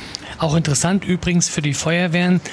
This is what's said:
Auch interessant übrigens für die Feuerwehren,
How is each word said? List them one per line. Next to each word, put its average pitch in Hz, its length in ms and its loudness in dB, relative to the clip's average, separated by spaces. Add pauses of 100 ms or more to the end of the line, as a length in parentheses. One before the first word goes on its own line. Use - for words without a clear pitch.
(400)
Auch 160 160 0
interessant 170 500 2
übrigens 175 420 2
für - 140 -4
die 147 120 0
Feuerwehren, 175 680 2 (120)